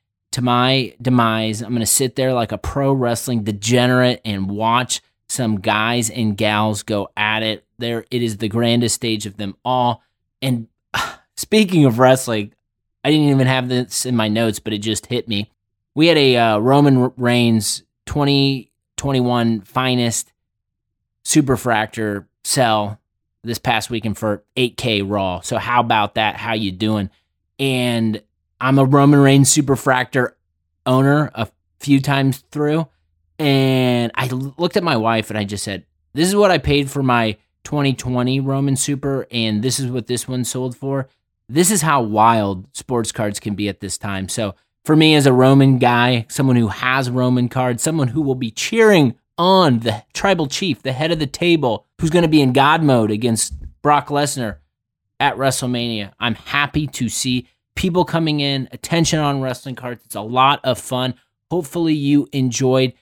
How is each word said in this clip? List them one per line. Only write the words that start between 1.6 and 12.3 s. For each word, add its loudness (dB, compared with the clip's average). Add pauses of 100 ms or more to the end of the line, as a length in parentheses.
I'm -8
gonna -2
sit -2
there 0
like -2
a -8
pro -2
wrestling -2
degenerate 0
and -4
watch -2 (260)
some -4
guys -2
and -2
gals -2
go -4
at -2
it. -6 (140)
There, -6
it -2
is -4
the -4
grandest 0
stage -4
of -12
them -10 (100)
all. -2 (400)
And -4 (260)
<sighs> -10
speaking 2
of 2
wrestling, 2 (500)